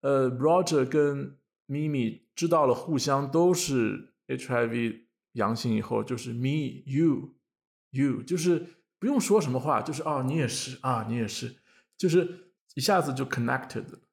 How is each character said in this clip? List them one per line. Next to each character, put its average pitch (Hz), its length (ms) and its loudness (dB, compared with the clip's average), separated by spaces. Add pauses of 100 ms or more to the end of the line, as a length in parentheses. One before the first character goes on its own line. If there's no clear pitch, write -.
呃， 135 300 2
Roger 151 560 4
跟 143 500 0 (320)
Mimi 139 540 -2 (120)
知 170 140 -2
道 156 180 4
了 123 80 6
互 160 220 -4
相 139 340 0
都 175 220 4
是 123 640 -2 (140)
H 131 220 -6
I 120 140 2
V 117 440 -4 (240)
阳 110 220 0
性 117 200 -2
以 110 80 0
后， 110 200 -2
就 120 140 -6
是 120 160 -10
me, 135 540 -4
you, 143 480 0 (560)
you， 131 320 -2
就 180 160 -2
是 170 280 2 (320)
不 196 80 -4
用 269 140 2
说 202 180 4
什 151 140 0
么 127 80 0
话， 135 220 0
就 156 100 -6
是 143 160 -6
，“哦， 139 180 -2
你 143 100 -2
也 143 120 0
是， - 320 -8
啊， 120 260 -2
你 117 100 -4
也 110 120 -2
是。” 120 280 -10 (420)
就 190 100 0
是 175 460 0 (200)
一 139 60 -8
下 180 220 2
子 143 100 -2
就 131 140 -4
connected。 123 580 -4 (280)